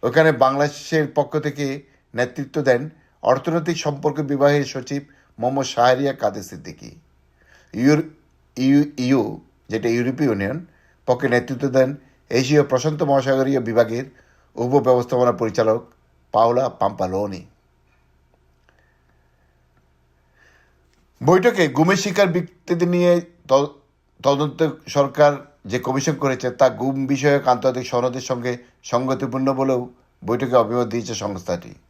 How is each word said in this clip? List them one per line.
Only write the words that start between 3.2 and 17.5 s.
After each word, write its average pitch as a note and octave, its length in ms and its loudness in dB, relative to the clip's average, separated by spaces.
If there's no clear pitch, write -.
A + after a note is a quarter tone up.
অর্থনৈতিক D#3+ 540 0
সম্পর্ক C#3+ 440 -4
বিভাগের C#3+ 440 2
সচিব C#3 380 -8
মোহাম্মদ C3 260 -2
শাহরিয়ার B2+ 520 0
কাদের G#2 260 -4
সিদ্দিকী। F2 480 -18
ইউর-, D3 380 2
ইউ-, C#3+ 400 2
ইউ, B2 440 0
যেটা A2 200 -2
ইউরোপীয় B2 400 -2
ইউনিয়ন, A2 380 -2
পক্ষে B2+ 220 0
নেতৃত্ব B2 400 0
দেন C3 280 2
এশীয় C3 320 2
প্রশান্ত D3 400 -2
মহাসাগরীয় C3+ 580 0
বিভাগের A#2 440 0
উপব্যবস্থাপনা B2 760 2
পরিচালক A2 600 0
পাওলা A#2 360 2
পাম্পালোনি। F#2 760 -4